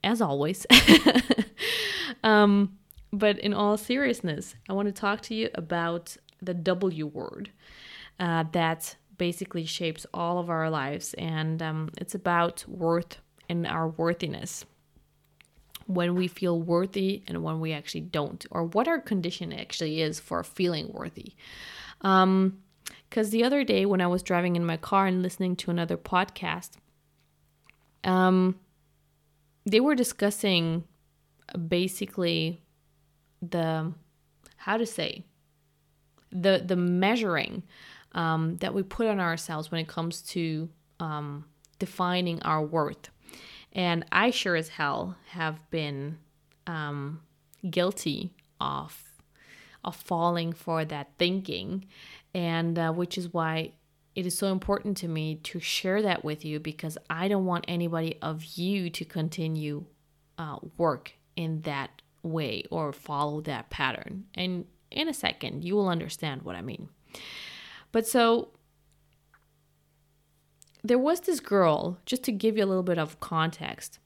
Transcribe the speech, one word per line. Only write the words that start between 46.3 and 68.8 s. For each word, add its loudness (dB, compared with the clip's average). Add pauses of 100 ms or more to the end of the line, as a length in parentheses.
um, -6 (480)
guilty -2 (260)
of, -6 (800)
of -8
falling 0
for -4
that -10
thinking. -2 (480)
And, 0
uh, 0
which -2
is -8
why -2 (420)
it -4
is -2
so 0
important -2
to -6
me -2
to -10
share 0
that 0
with -6
you, -4
because -8 (100)
I -2
don't 2
want 0
anybody -2
of -6
you -2
to -8
continue, -4 (500)
uh, -8 (180)
work 0 (200)
in -4
that -6 (200)
way -4
or -4
follow -4
that -8
pattern. -4
And -4 (240)
in -2
a -4
second, -4
you 0
will 4
understand -4
what -8
I -10
mean. -10 (1000)
But 0
so 4 (2250)